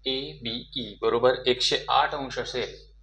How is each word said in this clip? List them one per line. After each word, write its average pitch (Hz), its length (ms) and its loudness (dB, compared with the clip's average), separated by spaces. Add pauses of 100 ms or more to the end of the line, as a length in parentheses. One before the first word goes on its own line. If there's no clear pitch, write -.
एबीई 127 960 -6
बरोबर 117 320 4 (120)
एकशे - 420 2
आठ 139 260 4
अंश 131 240 -6
असेल - 500 -6 (140)